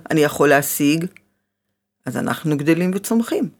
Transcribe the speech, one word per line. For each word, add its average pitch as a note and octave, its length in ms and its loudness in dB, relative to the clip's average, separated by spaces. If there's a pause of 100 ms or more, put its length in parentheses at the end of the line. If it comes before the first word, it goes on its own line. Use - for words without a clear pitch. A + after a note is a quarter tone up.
(120)
אני D#3 100 2
יכול D3 280 2
להשיג", D3 560 2 (1000)
אז B2+ 120 -6
אנחנו C3+ 400 -2
גדלים E3 360 0
וצומחים. A#3 560 -2 (100)